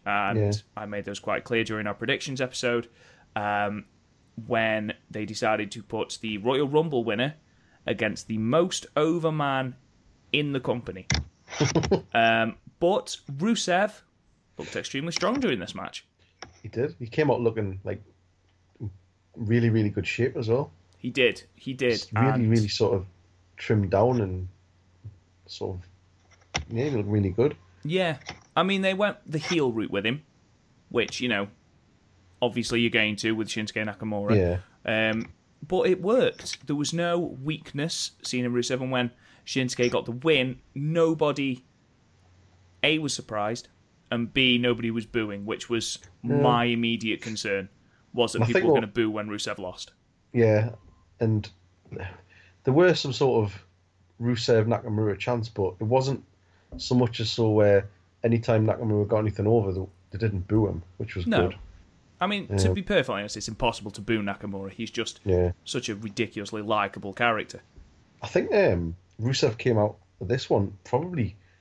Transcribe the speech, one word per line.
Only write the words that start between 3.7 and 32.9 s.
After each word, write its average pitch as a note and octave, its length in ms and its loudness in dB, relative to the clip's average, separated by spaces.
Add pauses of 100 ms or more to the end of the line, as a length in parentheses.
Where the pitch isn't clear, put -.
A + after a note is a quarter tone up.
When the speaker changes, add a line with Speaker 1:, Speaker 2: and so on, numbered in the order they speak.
Speaker 1:
when A2 460 0 (180)
they G#2+ 140 -6
decided G#2+ 480 -2
to A2+ 100 -14
put - 380 -6
the A2 180 -6
Royal C3+ 300 0
Rumble C#3 360 0
winner A#2+ 320 -2 (500)
against G#2+ 420 -2
the A2 80 -4
most D3 500 0 (100)
over D#3+ 360 2
man C3+ 440 -2 (560)
in D3 200 0
the C#3 80 -2
company. G#2 520 -6
<laughs> - 40 2 (1000)
Um, A2+ 420 4 (240)
but G3 360 0 (160)
Rusev F#3+ 600 0 (680)
looked - 180 -10
extremely C#3 360 -6
strong A3+ 280 0
during D#3+ 200 0
this - 140 -12
match. - 300 -12 (580)
Speaker 2:
He G2+ 60 -12
did. C#3 300 -4
He A#2+ 80 -10
came C#3+ 240 2
out A2+ 120 2
looking, G#2+ 420 -2
like, G2+ 180 -8 (1300)
really, A#2 340 2
really A2 200 4
good - 160 -4
shape - 300 -2
as A#2 120 -4
well. C3 240 0 (260)
Speaker 1:
He B2+ 120 -8
did. A#2+ 320 2 (120)
He C3+ 200 -10
did. B2+ 180 2
Speaker 2:
Just - 200 -4
really, A2+ 180 2
Speaker 1:
And A#2 200 2
Speaker 2:
really A2 180 4
sort G#2 260 0
of F#2 120 -2 (500)
trimmed G#2 340 0
down A2+ 320 4
and F#2 260 -4 (1000)
sort G2 300 -8
of, F2 60 -12 (880)
yeah, A2+ 140 0
he D3+ 60 0
looked G#2 180 -2
really G2+ 220 2
good. A#2 260 0 (280)
Speaker 1:
Yeah. E3 320 -2 (400)
I D#3+ 60 4
mean, F#3+ 200 2
they F#3+ 120 2
went G3+ 240 -2 (120)
the D#3 80 -2
heel D3+ 340 0
route A2 180 -2
with G2 160 0
him, C#3 160 -2 (640)
which, A2+ 320 -2
you B2 80 -2
know, G2+ 200 0 (920)
obviously A#2 400 0
you're A#2 100 4